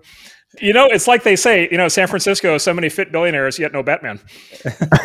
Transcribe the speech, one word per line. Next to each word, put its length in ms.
You 100
know, 160
it's 200
like 160
they 120
say, 340
you 80
know, 120
"San 180
Francisco, 500
so 160
many 140
fit 240
billionaires, 480
yet 140
no 100
Batman." 380